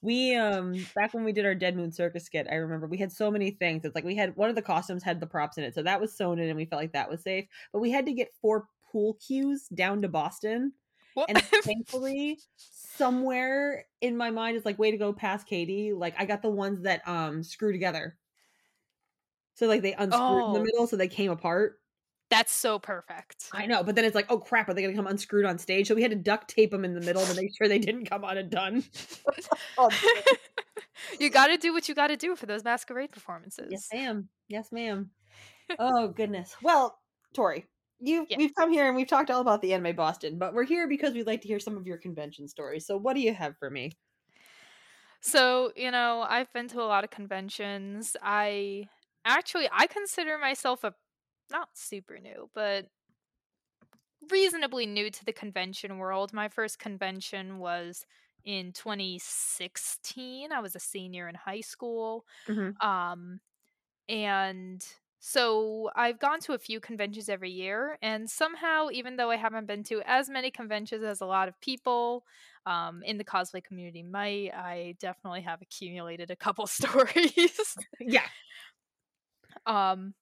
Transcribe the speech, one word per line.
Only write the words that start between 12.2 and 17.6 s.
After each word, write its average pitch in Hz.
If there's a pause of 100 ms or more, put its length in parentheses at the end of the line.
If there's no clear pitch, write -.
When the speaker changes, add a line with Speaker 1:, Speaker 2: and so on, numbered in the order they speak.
Speaker 1:
somewhere 262 (160)
in 240
my 233
mind 226
is 214
like, 202
"Way 214
to 214
go, 202
Pass 202
Katie." 196
Like, 170
I 196
got 202
the 220
ones 196
that, 180
um, 160
screw 208